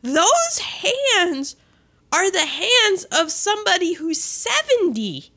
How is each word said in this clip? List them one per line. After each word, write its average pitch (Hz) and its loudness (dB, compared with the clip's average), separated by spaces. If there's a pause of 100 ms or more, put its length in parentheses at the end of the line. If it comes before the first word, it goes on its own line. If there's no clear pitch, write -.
Those 415 2
hands 381 -2 (560)
are 370 2
the 359 0
hands 415 2
of 320 0
somebody 381 0
who's 320 -4
seventy. 370 -2